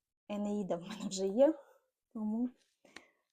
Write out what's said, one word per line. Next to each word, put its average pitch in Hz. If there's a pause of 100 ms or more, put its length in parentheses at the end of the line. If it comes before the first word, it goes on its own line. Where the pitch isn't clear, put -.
(300)
Енеїда 208
в 175
мене -
вже 190
є, 269 (600)
тому 220 (840)